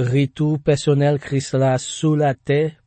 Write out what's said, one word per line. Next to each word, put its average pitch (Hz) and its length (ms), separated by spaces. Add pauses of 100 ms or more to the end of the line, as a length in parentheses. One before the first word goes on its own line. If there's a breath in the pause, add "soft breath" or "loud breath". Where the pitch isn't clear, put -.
(100)
retou 143 480
pèsonèl 143 640
Kris 135 320
la 131 240
sou 151 400
latè 147 560 (120)